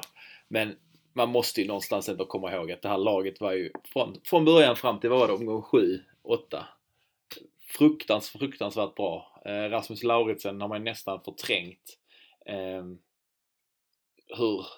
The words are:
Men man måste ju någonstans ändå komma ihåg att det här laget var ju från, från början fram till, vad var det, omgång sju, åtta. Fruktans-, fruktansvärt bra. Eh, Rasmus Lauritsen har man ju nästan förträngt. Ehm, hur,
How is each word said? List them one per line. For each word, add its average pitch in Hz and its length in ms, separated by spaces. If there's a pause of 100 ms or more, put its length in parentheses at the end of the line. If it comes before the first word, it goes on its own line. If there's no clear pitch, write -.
(480)
Men 107 300 (360)
man 120 160
måste 120 320
ju 98 60
någonstans 101 420
ändå 95 160
komma 95 280
ihåg 87 180
att 87 100
det 101 80
här 101 80
laget 95 440
var 101 100
ju 92 200 (120)
från, 120 400
från 165 220
början 156 300
fram 113 240
till, 117 100
vad 127 100
var 117 80
det, 107 60
omgång 110 280
sju, 95 380 (220)
åtta. - 460 (1120)
Fruktans-, 147 500
fruktansvärt 101 680
bra. 85 500
Eh, 104 240
Rasmus 113 340
Lauritsen 110 580
har 101 60
man 107 100
ju 104 60
nästan 104 400
förträngt. - 720 (480)
Ehm, 92 540 (1400)
hur, 104 280 (120)